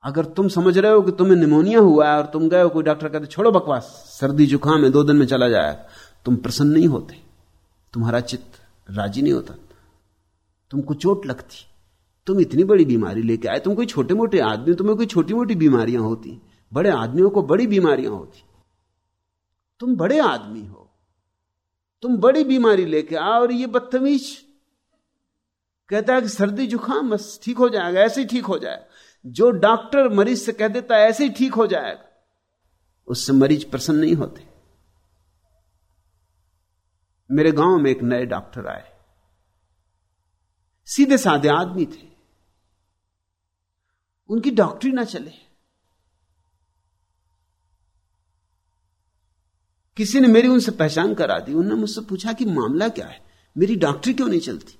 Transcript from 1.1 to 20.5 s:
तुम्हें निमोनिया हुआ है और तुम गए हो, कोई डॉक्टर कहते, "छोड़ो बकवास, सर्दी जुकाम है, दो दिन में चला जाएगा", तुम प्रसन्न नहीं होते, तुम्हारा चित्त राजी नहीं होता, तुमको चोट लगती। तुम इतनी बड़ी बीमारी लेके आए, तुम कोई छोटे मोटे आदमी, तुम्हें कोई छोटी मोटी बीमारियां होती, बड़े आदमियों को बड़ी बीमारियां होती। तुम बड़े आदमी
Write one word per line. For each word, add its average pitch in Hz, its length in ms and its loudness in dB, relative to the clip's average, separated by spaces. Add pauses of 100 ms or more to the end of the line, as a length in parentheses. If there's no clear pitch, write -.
तुम्हें 185 240 4
निमोनिया 165 440 4
हुआ 151 300 6
है 151 60 2
और 147 100 -2
तुम 160 220 -2
गए 180 140 4
हो, 175 60 4
कोई 160 140 -2
डॉक्टर 151 260 -2
कहते, 147 180 -8
"छोड़ो 220 240 0
बकवास, 151 320 0 (380)
सर्दी 147 260 4
जुकाम 143 380 2
है, 131 60 6
दो 143 140 4
दिन 147 120 4
में 139 100 6
चला 123 220 2
जाएगा", 80 400 -2 (360)
तुम 123 120 0
प्रसन्न 123 360 0
नहीं 165 160 6
होते, - 340 -4 (720)
तुम्हारा 117 280 -2
चित्त - 460 -14 (240)
राजी 101 320 -6
नहीं 143 100 2
होता, - 220 -6 (1160)
तुमको 143 240 -6
चोट 196 320 -2
लगती। - 300 -12 (680)
तुम 196 140 0
इतनी 160 240 2
बड़ी 190 200 4
बीमारी 110 380 -2
लेके 113 260 -2
आए, 117 120 -4
तुम 202 140 -4
कोई 233 120 -2
छोटे 151 280 -2
मोटे 208 260 0
आदमी, 117 340 -2
तुम्हें 202 220 0
कोई 226 100 -2
छोटी 170 280 -2
मोटी 233 200 -2
बीमारियां 123 480 2
होती, 110 400 -8 (300)
बड़े 170 180 0
आदमियों 139 400 2
को 196 120 -2
बड़ी 175 240 0
बीमारियां 151 460 0
होती। - 300 -16 (1400)
तुम 247 180 -2
बड़े 208 220 0
आदमी 110 480 -4